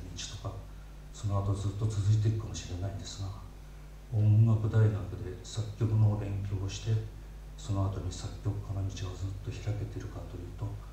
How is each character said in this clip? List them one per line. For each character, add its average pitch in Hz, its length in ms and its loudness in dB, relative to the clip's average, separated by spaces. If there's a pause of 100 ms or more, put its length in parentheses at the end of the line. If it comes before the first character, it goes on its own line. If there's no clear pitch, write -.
(140)
道 - 80 -8 (160)
と - 160 -6
か、 - 0 - (560)
そ - 160 -8
の 98 160 2
後 101 80 2
ず 98 180 0
っ - 40 2
と 110 140 0
続 - 120 2 (140)
い - 100 6
て 113 60 6
い 107 100 2
く - 80 -4
か - 0 -
も - 80 -6
し - 160 -8
れ 87 80 -4
な 87 80 -2
い - 80 -4
ん - 40 -8
で - 60 -8
す - 220 -6
が、 - 60 -6 (840)
音 107 320 10
楽 110 240 6
大 110 160 6
学 104 80 4 (240)
で - 240 -6
作 - 240 -6 (160)
曲 110 160 4
の 107 140 8
お 101 80 0
勉 98 100 -4 (160)
強 101 160 -2
を 98 60 -2
し - 180 -6
て、 110 80 2 (640)
そ - 140 -6
の 98 180 2
後 98 80 -4
に 90 140 -4
作 - 180 -6 (140)
曲 101 100 0
家 101 160 -6
の 98 160 -2
道 95 240 -4
が 90 80 -10
ず 95 80 -4
っ 98 160 -6
と - 80 -6
開 - 240 -4
け - 160 -2
て - 80 -8
い - 60 -6
る - 100 -8
か - 160 -8
と - 80 -8
い 90 80 -8
う - 80 -
と、 - 140 -6 (240)